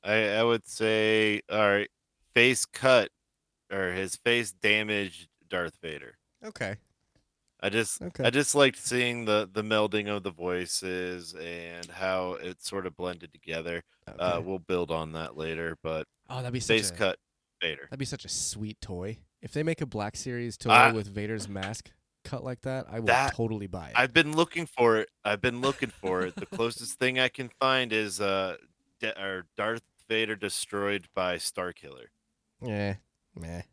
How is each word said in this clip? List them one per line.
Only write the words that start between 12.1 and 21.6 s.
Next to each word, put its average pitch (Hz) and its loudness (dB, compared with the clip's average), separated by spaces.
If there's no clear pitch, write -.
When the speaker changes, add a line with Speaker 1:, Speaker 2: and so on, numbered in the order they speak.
Speaker 1:
it 90 -12
sort 98 -6
of 87 -8
blended 87 -8
together. 82 -6
Uh, 87 -2
Speaker 2:
Okay. 82 -6
Speaker 1:
we'll 95 -4
build 87 -2
on 80 -4
that 80 -8
later, 80 -6
but 80 -4
Speaker 2:
Oh, 127 -8
that'd 123 -8
be 127 -4
Speaker 1:
face 110 2
Speaker 2:
such 87 -10
a, - -14
Speaker 1:
cut 95 2
Vader. 76 -4
Speaker 2:
that'd 131 -12
be 135 -4
such - -8
a - -14
sweet - -6
toy. 95 -8
If - -14
they 147 -2
make 165 -2
a 156 -2
Black 107 -6
Series 120 -8
toy - 2
Speaker 1:
I 123 10
Speaker 2:
with 107 -2
Vader's 104 -6
mask 98 -8